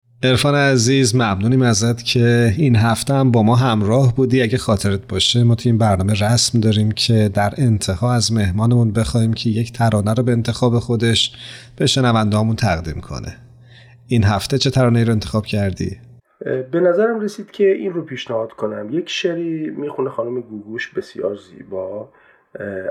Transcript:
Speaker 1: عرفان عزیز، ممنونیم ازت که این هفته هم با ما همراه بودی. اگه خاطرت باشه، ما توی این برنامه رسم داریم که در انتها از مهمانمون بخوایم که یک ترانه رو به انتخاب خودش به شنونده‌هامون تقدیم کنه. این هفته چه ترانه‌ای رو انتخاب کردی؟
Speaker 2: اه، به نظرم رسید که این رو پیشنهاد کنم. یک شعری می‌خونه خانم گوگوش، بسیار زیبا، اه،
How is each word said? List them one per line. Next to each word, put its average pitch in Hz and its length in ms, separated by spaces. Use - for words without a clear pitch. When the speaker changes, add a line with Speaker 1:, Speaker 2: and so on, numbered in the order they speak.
Speaker 1:
عرفان 131 320
عزیز، 131 600
ممنونیم 113 460
ازت 117 420
که 120 520
این 131 200
هفته 113 380
هم 135 160
با 117 120
ما 117 140
همراه 117 580
بودی. 131 280
اگه 117 160
خاطرت 98 500
باشه، 120 360
ما 117 100
توی 120 160
این 110 80
برنامه 101 340
رسم 113 480
داریم 107 320
که 110 420
در 104 240
انتها 117 540
از 110 200
مهمانمون 113 600
بخوایم 113 400
که 113 180
یک 117 220
ترانه 110 420
رو 123 80
به 120 100
انتخاب 117 460
خودش 113 580
به - 100
شنونده‌هامون 110 680
تقدیم 82 440
کنه. - 360
این 117 180
هفته 104 340
چه 135 120
ترانه‌ای 120 340
رو 117 80
انتخاب 107 340
کردی؟ 95 540
Speaker 2:
اه، 127 160
به 135 180
نظرم 214 400
رسید 208 300
که 196 220
این 196 200
رو 165 100
پیشنهاد 120 500
کنم. 107 380
یک 170 180
شعری 165 600
می‌خونه 143 400
خانم 120 300
گوگوش، 110 480
بسیار - 480
زیبا، 95 720
اه، 101 60